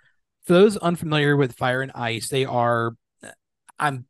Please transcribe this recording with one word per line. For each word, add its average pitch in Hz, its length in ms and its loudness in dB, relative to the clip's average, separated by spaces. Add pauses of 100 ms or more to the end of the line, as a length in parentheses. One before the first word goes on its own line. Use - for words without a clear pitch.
(460)
for 180 80 4
those 202 220 6
unfamiliar 151 600 0
with 135 200 0
Fire 127 240 -2
and 135 140 -8
Ice, 113 340 -6
they 135 160 -2
are, 120 520 0 (840)
I'm 131 320 -4